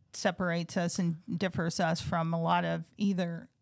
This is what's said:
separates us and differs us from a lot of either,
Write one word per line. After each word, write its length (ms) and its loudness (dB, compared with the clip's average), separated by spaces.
separates 640 0
us 220 0
and 180 2
differs 400 0
us 220 2
from 320 0
a 80 0
lot 240 4
of 180 -2
either, 520 -2